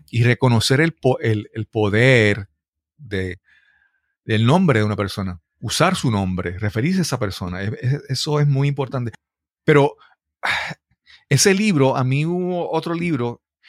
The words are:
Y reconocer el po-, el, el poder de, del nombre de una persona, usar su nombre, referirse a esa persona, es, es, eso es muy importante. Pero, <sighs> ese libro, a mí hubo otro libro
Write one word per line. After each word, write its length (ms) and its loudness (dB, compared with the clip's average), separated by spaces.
Y 140 2
reconocer 560 2
el 120 2
po-, 280 0
el, 340 -2
el 120 -8
poder 800 2
de, 420 -8
del 200 0
nombre 360 4
de 40 0
una 120 -4
persona, 440 -6
usar 360 -2
su 140 -2
nombre, 480 -4
referirse 420 -2
a 20 0
esa 160 -4
persona, 440 -6
es, 180 -4
es, 280 -2
eso 320 -2
es 80 2
muy 200 2
importante. 440 -6
Pero, 320 4
<sighs> 840 -10
ese 260 4
libro, 420 2
a 80 0
mí 220 0
hubo 460 -4
otro 220 -4
libro 480 -4